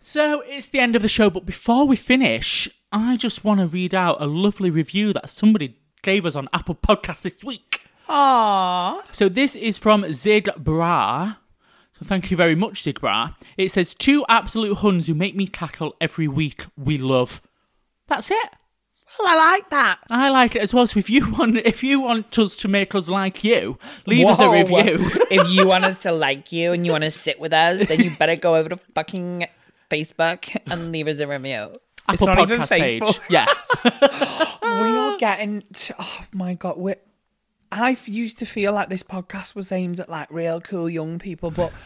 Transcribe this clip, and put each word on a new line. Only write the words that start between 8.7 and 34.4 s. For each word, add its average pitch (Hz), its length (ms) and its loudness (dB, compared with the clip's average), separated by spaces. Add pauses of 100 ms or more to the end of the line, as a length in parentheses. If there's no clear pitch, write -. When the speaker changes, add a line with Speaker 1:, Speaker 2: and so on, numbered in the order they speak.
Speaker 1:
So 202 160 2
this 262 260 0
is 220 240 -4
from 202 340 2
Zig 208 440 0
Bra. 160 800 0 (600)
So - 60 -14
thank 185 260 -4
you 185 60 0
very 165 180 4
much, 196 280 -4
Zig - 180 -6
Bra. 117 340 -4 (220)
It 190 160 -2
says, 180 220 -2
"Two 277 340 2
absolute 208 500 0
huns 180 280 2
who 165 80 -2
make 175 220 -4
me 196 100 -2
cackle - 540 -10
every 160 280 -2
week. 143 380 -4 (100)
We 147 220 -2
love." 131 420 0 (680)
That's 254 220 -4
it. 427 180 -2 (680)
Speaker 2:
Well, 403 100 0
I 330 80 4 (160)
like 392 180 -2
that. 247 280 0 (100)
Speaker 1:
I 262 220 2
like 254 260 4
it 214 60 0
as 196 100 -2
well. 247 140 4
So - 120 0
if 202 120 -2
you 247 200 2
want, 226 280 0
if - 260 0
you 269 160 2
want 233 380 -2
us 208 180 0
to - 120 -6
make 196 260 0
us 180 140 -2
like 190 360 -4
you, 165 340 0 (280)
leave 240 200 6
us - 140 6
a 214 80 8
Speaker 2:
Whoa. 220 40 6
Speaker 1:
review. 180 580 4 (160)
<laughs> - 40 -6
Speaker 2:
If 185 180 4
you 190 180 4
want 185 180 4
us 185 140 -2
to 180 140 -2
like 143 380 -2
you 170 220 0
and 175 140 -2
you 170 60 0
wanna 156 180 -2
sit - 280 -6
with 160 140 -4
us, 170 360 4
then 156 120 2
you 175 180 4
better 165 180 2
go 165 200 2
over 160 140 0
to 175 60 -8 (180)
fucking 175 520 -6 (440)
Facebook 165 640 -4 (120)
and 165 260 -8
leave 156 160 -4
us 147 120 -4
a 147 60 -2
review. 131 520 -8 (300)
It's 180 140 0
Speaker 1:
Apple 190 40 4
Speaker 2:
not 185 140 4
even 202 220 2
Speaker 1:
Podcast 139 60 -4
page. 127 340 2
Speaker 2:
Facebook. 214 180 0 (100)
Speaker 1:
Yeah. 277 1160 2 (100)